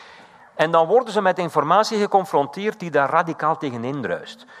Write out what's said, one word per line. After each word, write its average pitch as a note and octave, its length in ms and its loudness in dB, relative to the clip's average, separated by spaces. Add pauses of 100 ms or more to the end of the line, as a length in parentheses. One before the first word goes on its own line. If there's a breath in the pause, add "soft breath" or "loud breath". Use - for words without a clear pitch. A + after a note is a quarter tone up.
(600 loud breath)
en D#3+ 120 0
dan E3 160 4
worden A3 260 2
ze G#3 80 0
met F#3 160 2
informatie F3+ 640 0
geconfronteerd F#3+ 800 0
die E3+ 120 -8
daar C#3+ 180 2
radicaal D#3+ 480 0
tegen A#2+ 260 -6
indruist. A2+ 640 -6 (160 loud breath)